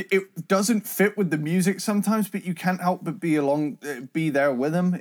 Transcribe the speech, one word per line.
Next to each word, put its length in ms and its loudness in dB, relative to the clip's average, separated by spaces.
it 360 -2
doesn't 400 2
fit 300 0
with 140 0
the 80 0
music 400 0
sometimes, 500 0
but 160 -8
you 80 -4
can't 260 -2
help 240 -2
but 160 -6
be 160 0
along, 480 0
uh, 180 -8
be 160 0
there 240 2
with 220 0
him 260 2